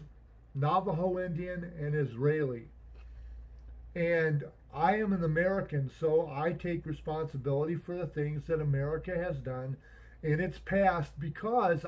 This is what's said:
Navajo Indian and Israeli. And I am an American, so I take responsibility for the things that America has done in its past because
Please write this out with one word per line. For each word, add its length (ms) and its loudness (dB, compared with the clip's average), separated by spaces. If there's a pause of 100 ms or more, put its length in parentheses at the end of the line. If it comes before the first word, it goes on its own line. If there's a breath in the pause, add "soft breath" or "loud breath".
(560)
Navajo 640 2
Indian 600 -4
and 140 -2
Israeli. 680 2 (1300 soft breath)
And 500 2 (300)
I 220 4
am 180 2
an 100 2
American, 760 2
so 340 4
I 200 0
take 340 -4
responsibility 880 -2
for 200 -6
the 120 -4
things 400 -4
that 140 0
America 540 0
has 220 -2
done 400 -6 (460 loud breath)
in 160 2
its 180 -2
past 640 2
because 680 2